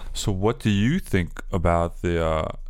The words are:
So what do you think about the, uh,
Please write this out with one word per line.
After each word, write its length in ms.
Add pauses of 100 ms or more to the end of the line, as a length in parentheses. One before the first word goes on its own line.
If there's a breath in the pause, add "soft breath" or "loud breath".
(140)
So 180
what 280
do 100
you 300
think 420 (100)
about 500
the, 220
uh, 280 (180)